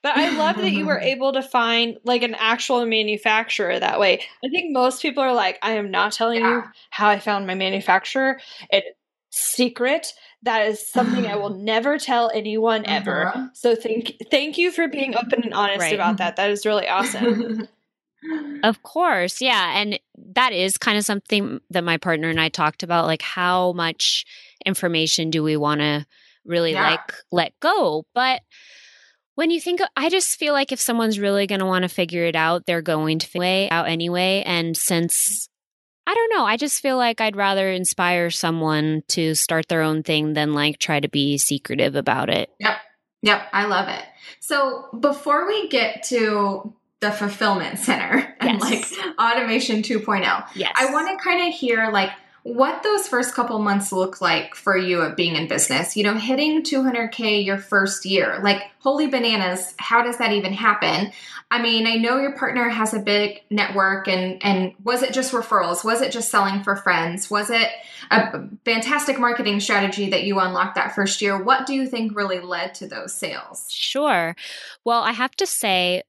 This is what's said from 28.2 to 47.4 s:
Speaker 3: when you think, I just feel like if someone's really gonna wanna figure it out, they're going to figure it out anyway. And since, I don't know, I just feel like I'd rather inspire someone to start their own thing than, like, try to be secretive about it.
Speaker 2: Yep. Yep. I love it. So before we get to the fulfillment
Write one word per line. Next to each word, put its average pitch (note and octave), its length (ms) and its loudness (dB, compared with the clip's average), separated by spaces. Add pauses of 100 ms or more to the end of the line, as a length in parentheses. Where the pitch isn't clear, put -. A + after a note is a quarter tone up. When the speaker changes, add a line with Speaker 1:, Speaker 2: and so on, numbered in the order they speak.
Speaker 3:
when D#4+ 160 2
you E4+ 100 0
think, F4+ 200 -2 (140)
I C#4 140 0
just F4+ 300 0
feel D4 160 0
like C#4 180 0
if B3 80 -4
someone's A3+ 380 0
really G3+ 280 2
gonna F#3+ 200 0
wanna F3+ 240 2
figure E3+ 340 -2
it E3 100 0
out, E3 300 0
they're E3+ 160 0
going D#3+ 380 0
to - 80 -4
figure F#3 400 0
it - 40 -4
out E3 180 0
anyway. F3 580 0
And E3 280 0
since, - 760 -2 (560)
I F#4+ 80 0
don't A4+ 200 2
know, C#4+ 120 2
I G#3+ 100 2
just C#4+ 240 -2
feel C4 160 0
like A#3 240 0
I'd G#3+ 160 0
rather G3 340 2
inspire F3 600 0
someone D#3 800 0
to D#3+ 260 0
start D#3+ 340 0
their E3 140 2
own D#3 200 0
thing D3+ 300 0
than, D3+ 220 0
like, D3 240 0
try D3+ 200 0
to C#3+ 100 -2
be C#3+ 280 0
secretive C#3 580 0
about - 360 0
it. - 180 0 (100)
Speaker 2:
Yep. G#3 200 0 (420)
Yep. G#3 320 2
I - 140 0
love F#3 240 0
it. - 140 -8 (360)
So C4+ 480 -2 (100)
before C#4+ 480 2
we G4+ 220 -2
get A3 360 0
to G#3 680 0 (280)
the G#3 100 0
fulfillment G3+ 680 -2